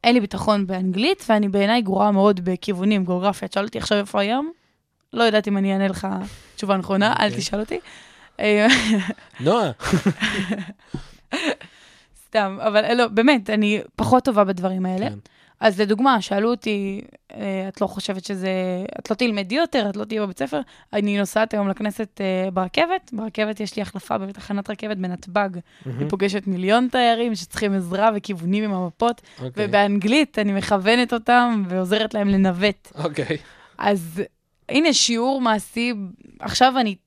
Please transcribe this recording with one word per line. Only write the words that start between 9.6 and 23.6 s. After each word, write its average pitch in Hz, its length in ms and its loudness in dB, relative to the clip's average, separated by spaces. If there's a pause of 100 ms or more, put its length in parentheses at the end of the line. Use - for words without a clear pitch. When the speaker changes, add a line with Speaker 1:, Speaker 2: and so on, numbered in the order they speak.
Speaker 1:
סתם, 196 340 0
אבל, 214 240 2
אה, 233 80 0
לא, 247 140 4
באמת, 226 420 4
אני 208 320 2 (140)
פחות 247 300 4
טובה 208 180 4
בדברים 185 420 -2
האלה. 185 240 -4
Speaker 2:
כן. 104 80 -10 (420)
Speaker 1:
אז 208 220 2
לדוגמה, 214 400 2
שאלו 208 300 -2
אותי, 202 500 -4 (320)
אה, 190 340 -6
"את 190 140 -6
לא 190 60 0
חושבת 190 380 -8
שזה, 190 240 -6 (500)
את - 100 -14
לא 214 60 0
תלמדי 202 400 -2
יותר, 285 340 0
את 196 60 -8
לא 208 100 -6
תהיי 214 140 -6
בבית 196 200 -6
ספר?" 277 220 -4 (320)
אני 208 260 0
נוסעת 214 340 0
היום 202 160 0
לכנסת, 208 520 -6
אה, 185 300 -2
ברכבת, 320 640 -2
ברכבת 214 460 -4
יש 208 160 -6